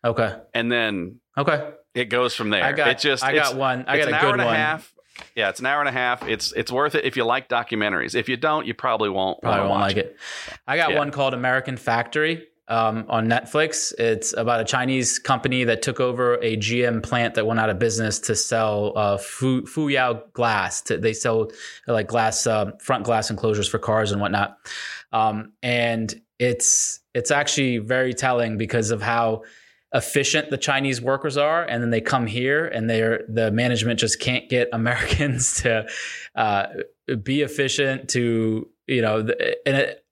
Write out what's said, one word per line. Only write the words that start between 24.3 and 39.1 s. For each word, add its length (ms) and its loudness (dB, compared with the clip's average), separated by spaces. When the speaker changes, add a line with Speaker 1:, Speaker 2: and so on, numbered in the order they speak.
Speaker 1:
Um, 400 0
and 520 0
it's, 640 2
it's 160 -2
actually 480 2
very 360 0
telling 420 0
because 340 0
of 120 -2
how 400 0
efficient 540 0
the 80 -4
Chinese 460 0
workers 340 -2
are. 280 2
And 180 -2
then 80 0
they 100 2
come 260 0
here 400 0
and 220 -2
they're, 400 2
the 220 2
management 500 2
just 200 0
can't 280 -2
get 220 2
<laughs> 20 -8
Americans 880 0
to, 240 0
uh, 300 2
be 200 0
efficient, 680 0
to, 580 0
you 160 2
know, 180 2